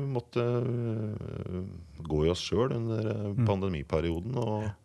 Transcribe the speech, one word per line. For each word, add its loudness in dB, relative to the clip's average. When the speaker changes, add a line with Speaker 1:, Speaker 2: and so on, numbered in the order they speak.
Speaker 1:
måtte, -2
øh, -2
gå 2
i 6
oss 0
selv 2
under, 0
øh, -2
Speaker 2:
Mm. 6
Speaker 1:
pandemiperioden, 0
og, -2